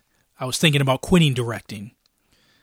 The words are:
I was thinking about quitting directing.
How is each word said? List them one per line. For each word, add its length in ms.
I 60
was 120
thinking 240
about 200
quitting 320
directing. 580